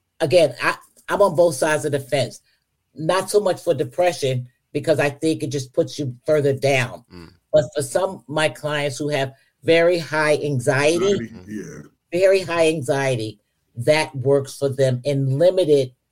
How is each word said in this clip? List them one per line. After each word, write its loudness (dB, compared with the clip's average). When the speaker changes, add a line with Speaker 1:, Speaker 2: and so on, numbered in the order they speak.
Speaker 1:
again, 4
I, -2
I'm 2
on 4
both 4
sides 0
of -2
the -2
fence. -4
Not -2
so 4
much -2
for 0
depression, -2
because 0
I 0
think -2
it -6
just -6
puts -2
you -6
further 2
down. -2
Speaker 2:
Mm. -20
Speaker 1:
But 4
for -2
some -2
of -20
my -2
clients -6
who -4
have -2
very 4
high 0
anxiety, 0
Speaker 3:
Anxiety, -4
yeah. -12
Speaker 1:
very 4
high 2
anxiety, -2
that 0
works 0
for -2
them 0
in 0
limited, 2